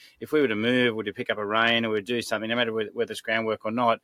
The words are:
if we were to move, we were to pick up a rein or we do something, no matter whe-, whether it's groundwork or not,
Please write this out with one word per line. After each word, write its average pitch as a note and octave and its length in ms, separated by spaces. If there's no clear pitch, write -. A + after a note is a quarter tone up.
if A#2 100
we D3+ 80
were C3+ 80
to A2 80
move, A#2+ 380
we A2 60
were - 40
to G2+ 80
pick A#2+ 180
up G#2+ 80
a G#2+ 80
rein A2+ 380
or A2+ 60
we G#2+ 120
do A#2 200
something, A2 280
no A#2 60
matter A#2+ 160
whe-, A2 220
whether A2 180
it's G#2 80
groundwork A2 460
or G#2+ 60
not, A#2 320